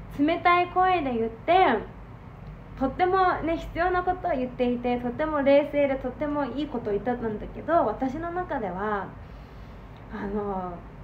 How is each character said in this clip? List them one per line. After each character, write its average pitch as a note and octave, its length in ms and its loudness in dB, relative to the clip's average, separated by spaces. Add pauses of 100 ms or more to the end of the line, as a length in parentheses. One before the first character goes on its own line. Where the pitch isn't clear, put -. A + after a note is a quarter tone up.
(180)
冷 D#4 200 2
た F4 240 6
い F4+ 60 -2
声 F4+ 340 4
で C4+ 100 0
言 A3+ 140 0
っ A3+ 40 -4
て、 E4 480 4 (1000)
と C4 80 2
っ C4 60 -2
て F4+ 120 2
も F#4 380 6
ね、 E4 140 0
必 - 220 -6
要 F4 120 2
な F4+ 140 2
こ F#4 80 2
と F4+ 160 -4
を - 20 2
言 B3+ 160 0
っ A#3+ 60 -6
て B3 200 0
い A#3+ 60 -2
て、 B3 200 0
と B3 100 -4
っ A#3+ 40 -2
て D4+ 140 -2
も D4+ 160 2
冷 C#4 300 6
静 C#4+ 160 4
で、 C4 80 0
と C4+ 120 -4
っ B3 40 -4
て D4+ 160 -4
も D4 160 0
い B3+ 180 -4
い D4 60 -4
こ B3+ 100 -6
と A3+ 120 -4
を - 20 0
言 G3+ 100 0
っ - 20 -8
た B3 100 0
ん A3 260 -4
だ - 80 -10
け - 140 -12
ど、 D4 100 -4 (120)
私 B3 300 -2
の E4 160 -6
中 F4 300 -4
で G#3 80 -4
は、 G3 400 -4 (1040)
あ G#3 160 -6
の、 G3 460 -4 (300)